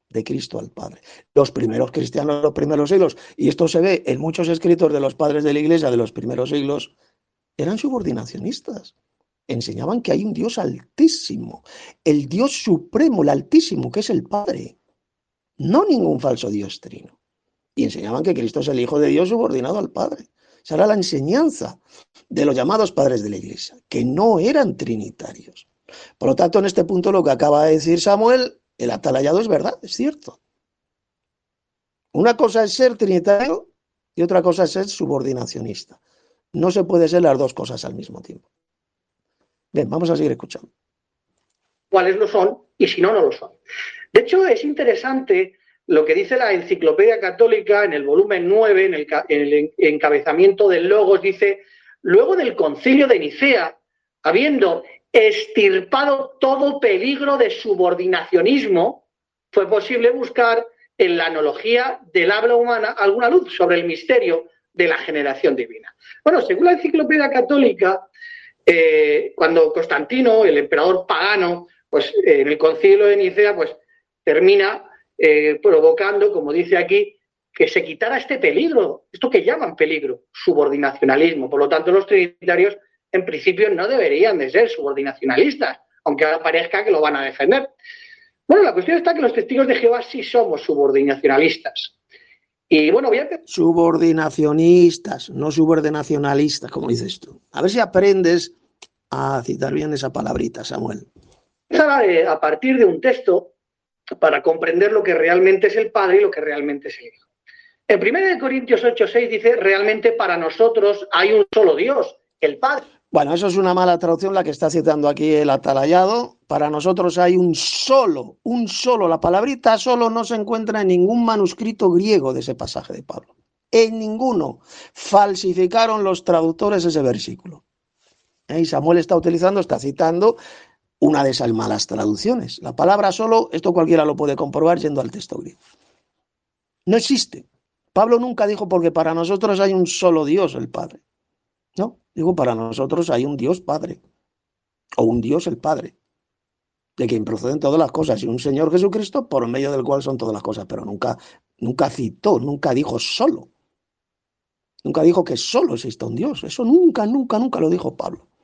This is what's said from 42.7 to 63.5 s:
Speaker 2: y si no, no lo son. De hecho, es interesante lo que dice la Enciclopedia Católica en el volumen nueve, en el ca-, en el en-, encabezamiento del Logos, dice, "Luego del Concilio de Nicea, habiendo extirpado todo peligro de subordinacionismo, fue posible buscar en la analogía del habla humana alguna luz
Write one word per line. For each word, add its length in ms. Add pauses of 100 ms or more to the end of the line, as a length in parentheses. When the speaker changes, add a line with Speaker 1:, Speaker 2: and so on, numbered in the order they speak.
Speaker 2:
y 120
si 120
no, 120
no 100
lo 80
son. 220 (600)
De 100
hecho, 240
es 180
interesante 880 (340)
lo 160
que 100
dice 220
la 160
Enciclopedia 680
Católica 640
en 80
el 120
volumen 440
nueve, 380
en 80
el 120
ca-, 220
en 140
el 100
en-, 240
encabezamiento 920
del 200
Logos, 340
dice, 380 (420)
"Luego 320
del 220
Concilio 500
de 140
Nicea, 580 (460)
habiendo 580 (300)
extirpado 1300
todo 400
peligro 560
de 140
subordinacionismo, 1600 (460)
fue 160
posible 420
buscar 560 (320)
en 180
la 100
analogía 760 (120)
del 200
habla 240
humana 340
alguna 400
luz 240